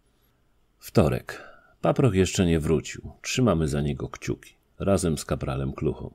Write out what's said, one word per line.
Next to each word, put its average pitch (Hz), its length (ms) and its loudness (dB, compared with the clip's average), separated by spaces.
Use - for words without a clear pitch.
Wtorek. - 640 0
Paproch 143 340 2
jeszcze 92 320 2
nie 82 140 4
wrócił. - 520 -2
Trzymamy 87 460 2
za 71 120 -2
niego 71 280 -4
kciuki. - 460 -10
Razem 90 400 2
z - 60 -8
kapralem - 480 -4
Kluchą. - 420 -4